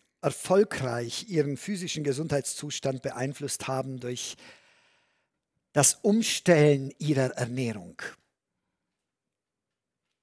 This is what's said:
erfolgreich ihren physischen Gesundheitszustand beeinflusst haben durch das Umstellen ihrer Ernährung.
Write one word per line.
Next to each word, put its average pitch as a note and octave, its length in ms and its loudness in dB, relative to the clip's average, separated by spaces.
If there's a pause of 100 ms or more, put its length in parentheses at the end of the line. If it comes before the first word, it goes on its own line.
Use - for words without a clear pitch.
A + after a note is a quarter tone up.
(220)
erfolgreich C3 1080 0
ihren D3 260 0
physischen F3 480 -6
Gesundheitszustand C#3+ 1000 -4
beeinflusst C3+ 680 -6
haben C3 320 -4
durch B2 360 -8 (1400)
das - 240 4
Umstellen D3+ 1040 4
ihrer C3+ 380 2
Ernährung. A#2 680 -4 (2250)